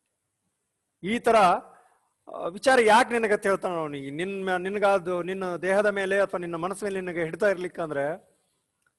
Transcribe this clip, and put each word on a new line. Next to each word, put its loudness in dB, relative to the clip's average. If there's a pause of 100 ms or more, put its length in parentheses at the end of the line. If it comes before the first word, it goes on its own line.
(1040)
ಈ -2
ತರ, 4
ಆ, 0
ವಿಚಾರ 2
ಯಾಕೆ 6
ನಿನಗೆ 0
ಅಂತ 0
ಹೇಳ್ತಾನೆ 0
ಅವನಿಗೆ. -6
ನಿನ್ -6
ಮ-, 0
ನಿನಗಾದು 0
ನಿನ್ನ -6
ದೇಹದ 0
ಮೇಲೆ 0
ಅಥವಾ -2
ನಿನ್ನ -8
ಮನಸ್ಸಿನ -6
ಮೇಲೆ -6
ನಿನಗೆ -6
ಹಿಡಿತಾ -2
ಇರ್ಲಿಕ್ಕಂದ್ರೆ, -6 (640)